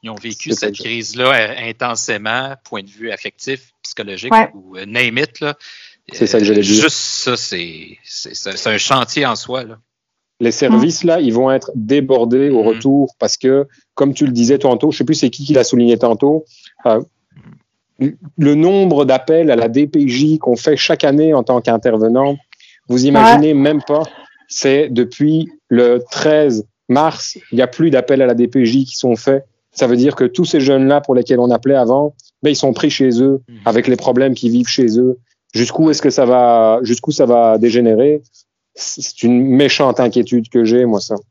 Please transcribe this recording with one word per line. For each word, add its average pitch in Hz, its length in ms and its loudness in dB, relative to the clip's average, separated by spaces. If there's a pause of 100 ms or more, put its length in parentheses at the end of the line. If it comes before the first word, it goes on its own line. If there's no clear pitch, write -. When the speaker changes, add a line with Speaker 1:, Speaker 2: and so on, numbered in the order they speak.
Speaker 1:
ont 110 60 -16
vécu - 340 -14
Speaker 2:
C'est 113 100 -4
Speaker 1:
cette 104 120 -6
Speaker 2:
exact. 101 120 -16
Speaker 1:
crise-là, 117 500 -4
euh, 117 360 -4
intensément, 117 840 -6 (100)
point 104 180 -12
de 98 60 -20
vue 107 200 -14
affectif, 127 640 -12 (120)
psychologique, 104 500 -8
Speaker 3:
Ouais. - 200 2
Speaker 1:
ou, 92 220 -20
euh, 95 100 -14
name 117 320 -2
it, 147 220 -6
là. 147 140 -6 (580)
Speaker 2:
C'est - 160 -2
ça 113 120 2
que 107 40 2
Speaker 1:
Euh, 101 40 0
Speaker 2:
j'allais 104 140 2
dire. 101 220 2
Speaker 1:
juste 156 140 0
ça, - 400 -6
c'est, 85 680 -12
c'est, - 320 -16
c'est, 95 220 -12
c'est - 120 -6
un 107 80 -2
chantier 135 480 -2
en 113 120 -4
soi, 127 260 -10
là. 113 140 -20 (640)
Speaker 2:
Les 117 100 0
services, 131 540 0
Speaker 3:
Mm. - 20 2
Speaker 2:
là, 170 140 2
ils 123 120 0
vont 131 180 0
être 131 240 -4
débordés 131 760 0
au 120 140 2
Speaker 1:
Mm. 107 40 2
Speaker 2:
retour 131 500 0
parce - 200 -4
que, 135 280 0 (300)
comme 139 180 0
tu 147 120 -2
le 127 80 -2
disais 120 240 2
tantôt, 135 340 0
je - 60 -6
sais - 80 -2
plus 156 100 0
c'est 131 140 0
qui 139 160 -12
qui 147 80 -2
l'a 127 100 4
souligné 120 340 2
tantôt, 139 460 0 (420)
euh, 113 140 2 (1400)
le 147 160 2
nombre 170 500 2
d'appels 151 460 2
à 120 40 4
la 117 120 0
D 131 180 0
P 143 220 0
J 151 320 0
qu'on 123 160 0
fait 147 200 0
chaque - 280 -2
année 151 320 2
en 123 80 0
tant 123 180 0
qu'intervenant, 117 720 0 (520)
vous 127 180 0
imaginez 147 440 6
Speaker 3:
Ouais. 147 100 2
Speaker 2:
même 147 240 2
pas, 151 180 0 (460)
c'est 143 420 0
depuis 147 600 0 (200)
le 123 400 2
treize 143 560 0 (240)
mars, 147 480 -2 (140)
il 117 60 -2
n'y 127 40 4
a 127 60 2
plus 165 240 0
d'appels 135 320 2
à - 20 4
la 123 80 2
D 120 140 2
P 123 180 0
J 131 200 0
qui 131 100 -16
sont 123 200 0
faits. 139 300 -2 (260)
Ça - 140 -2
veut 123 120 2
dire 139 180 2
que - 80 0
tous 127 220 0
ces 165 160 0
jeunes-là 135 400 2
pour 139 120 -2
lesquels 123 260 2
on 123 120 2
appelait 123 240 0
avant, 135 400 0 (260)
ben, 147 80 0
ils 143 60 0
sont 135 180 0
pris 151 160 -2
chez 127 320 0
eux, 135 260 2
Speaker 1:
Mhm. 117 180 -20
Speaker 2:
avec 117 220 0
les 123 80 2
problèmes 131 380 0
qu'ils 120 180 -4
vivent 120 160 0
chez 117 320 0
eux. 127 200 0 (340)
Jusqu'où 120 380 0
est-ce 147 100 -2
que 147 80 2
ça 127 160 2
va, 120 560 4
jusqu'où 120 300 -4
ça 143 160 2
va 117 320 4
dégénérer ? 120 640 2 (500)
C'est - 500 -12
une 123 320 2
méchante 139 440 2
inquiétude 120 500 0
que 117 160 0
j'ai, 120 200 2
moi, 107 160 -2
ça. 107 140 -8 (160)